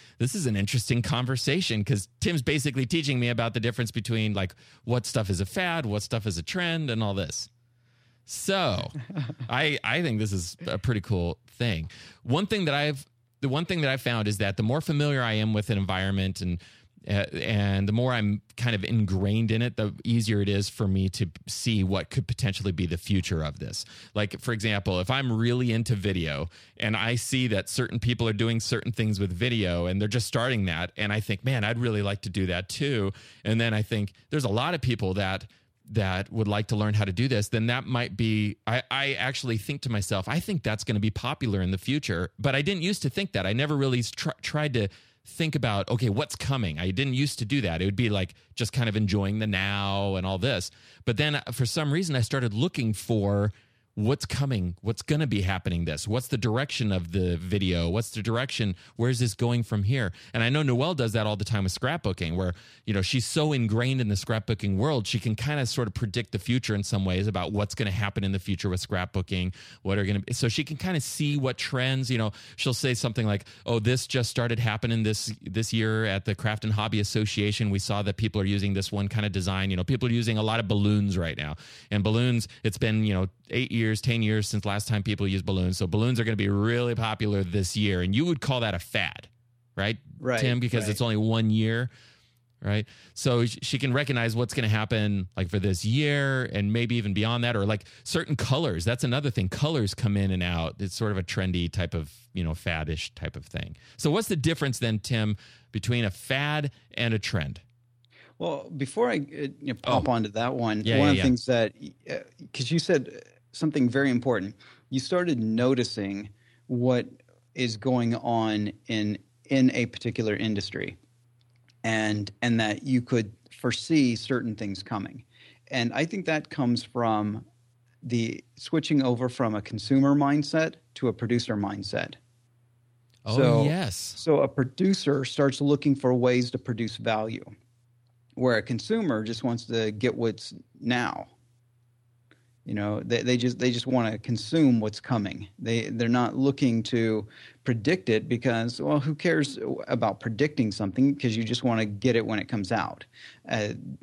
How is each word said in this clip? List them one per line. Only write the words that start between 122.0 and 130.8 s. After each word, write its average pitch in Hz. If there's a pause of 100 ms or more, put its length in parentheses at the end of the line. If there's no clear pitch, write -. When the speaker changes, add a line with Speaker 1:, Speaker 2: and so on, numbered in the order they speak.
Speaker 2:
and 117
that 107
you 127
could 117 (180)
foresee 131
certain 117
things 98
coming. 104 (440)
And 120
I 139
think 180
that 156
comes 120
from 107 (560)
the 117 (100)
switching 151
over 123
from 113
a 101
consumer 135
mindset 147 (220)